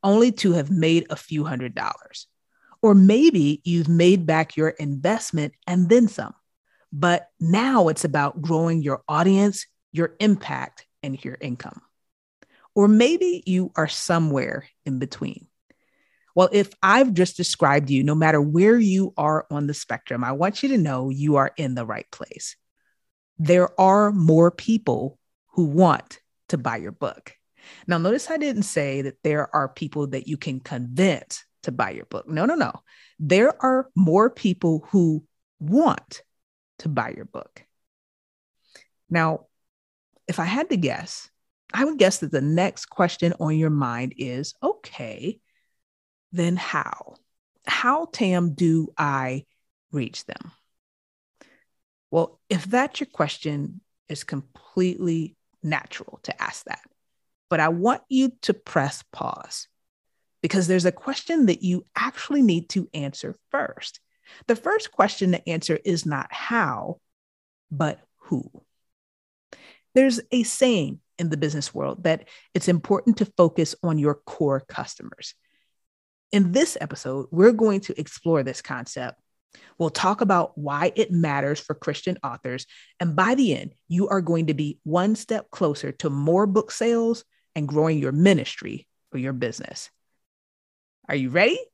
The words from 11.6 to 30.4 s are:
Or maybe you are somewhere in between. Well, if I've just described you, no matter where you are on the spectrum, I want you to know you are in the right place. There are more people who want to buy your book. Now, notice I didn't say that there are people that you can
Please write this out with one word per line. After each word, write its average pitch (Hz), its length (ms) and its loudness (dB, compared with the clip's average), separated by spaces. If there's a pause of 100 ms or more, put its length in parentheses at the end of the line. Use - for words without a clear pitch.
Or 202 140 6
maybe 339 580 4
you 185 300 0
are 156 100 0
somewhere 156 800 -2 (180)
in 135 140 -4
between. - 480 -8 (880)
Well, 185 160 6
if 202 220 2 (100)
I've 220 320 4
just 175 220 2
described 143 520 2
you, 139 140 2
no 147 140 2
matter 156 260 4
where 180 360 4
you 190 380 2
are 156 340 0
on 147 180 -2
the 147 60 -4
spectrum, 120 500 -8
I 127 80 -4
want 185 320 -2
you 269 60 0
to 262 80 2
know 135 320 0
you 143 260 0
are 139 200 2
in 131 200 -4
the 120 100 -6
right - 240 -10
place. - 460 -16 (840)
There 175 420 4
are 202 300 6
more 165 400 6
people 175 680 -2 (320)
who 170 140 2
want 160 520 2 (300)
to 160 100 -2
buy 120 200 -4
your 85 140 -10
book. - 440 -10 (500)
Now, 175 100 0
notice 196 320 -2
I 320 100 -6
didn't 254 260 -2
say 139 380 -4
that 135 200 -10
there 147 320 -2
are 139 140 0
people 147 400 -8
that 135 180 -8
you 151 100 -6
can 131 220 -8